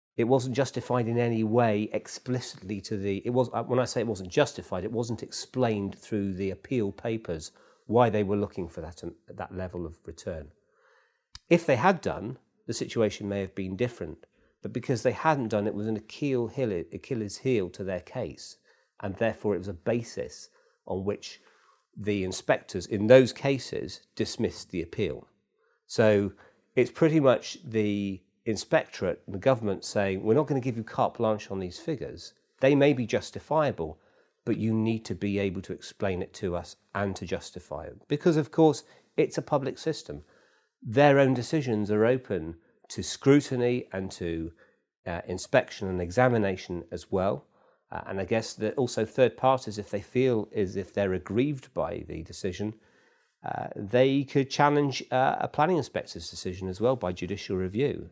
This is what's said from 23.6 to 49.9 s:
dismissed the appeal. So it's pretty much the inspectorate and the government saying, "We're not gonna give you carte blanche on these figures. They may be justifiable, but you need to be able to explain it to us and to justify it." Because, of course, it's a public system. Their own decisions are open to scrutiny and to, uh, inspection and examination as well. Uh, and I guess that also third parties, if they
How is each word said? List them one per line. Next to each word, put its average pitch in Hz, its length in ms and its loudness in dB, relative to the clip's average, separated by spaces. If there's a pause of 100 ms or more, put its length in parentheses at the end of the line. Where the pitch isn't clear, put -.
dismissed - 540 -4
the 90 100 -4
appeal. 80 480 -4 (580)
So 104 460 4 (440)
it's 127 140 4
pretty 160 300 4
much - 440 4
the 104 580 0 (240)
inspectorate - 800 -2
and 101 80 -10
the 101 40 -6
government 110 460 0
saying, 98 380 -2
"We're 110 120 4
not 143 120 4
gonna 139 140 0
give 117 180 -4
you 110 60 -6
carte - 300 -2
blanche 110 360 -2
on 98 80 -4
these 90 200 -8
figures. - 540 -8 (280)
They 139 140 6
may 143 180 6
be 123 140 0
justifiable, 110 920 -2 (460)
but 110 140 0
you 110 160 0
need 110 320 0
to 107 80 -4
be 98 240 -2
able 98 240 -2
to - 100 -8
explain 92 480 -4
it - 140 -10
to 90 200 -4
us 85 220 -8 (180)
and 98 220 -2
to - 80 -12
justify - 600 -8
it." - 220 -18
Because, 151 300 2
of 151 140 0
course, 160 340 4 (320)
it's - 220 0
a 143 40 -2
public 135 360 -2
system. 76 460 -8 (580)
Their 139 360 6
own 135 140 8
decisions 120 580 0
are 107 140 4
open 98 520 0 (320)
to - 140 -8
scrutiny 123 880 2
and 95 220 -4
to, 82 400 -4 (540)
uh, 87 200 -6
inspection - 640 -2
and 90 140 -2
examination 95 880 2
as - 200 -12
well. 98 360 0 (440)
Uh, - 180 -10
and 95 120 -6
I 92 60 -4
guess 113 300 -2
that 107 200 -4
also 117 300 0
third 120 320 2
parties, 127 400 2
if 101 100 -8
they 101 140 -4